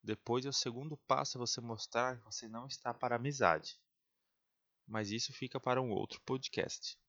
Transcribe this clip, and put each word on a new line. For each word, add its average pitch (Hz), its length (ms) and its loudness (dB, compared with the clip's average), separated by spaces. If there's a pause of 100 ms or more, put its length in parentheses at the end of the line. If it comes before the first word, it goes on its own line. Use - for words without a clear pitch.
Depois 113 420 0
é 139 60 -2
o - 20 -4
segundo 131 460 -2
passo 135 400 0
você 120 240 -2
mostrar 117 560 -2
que 110 60 -20
você 107 220 -10
não 113 200 -8
está 123 260 -4
para 123 240 2
amizade. 120 640 4 (1040)
Mas 107 240 -2
isso 117 220 -2
fica - 260 -6
para 127 220 4
um 127 100 0
outro - 300 -2
podcast. - 800 -4 (100)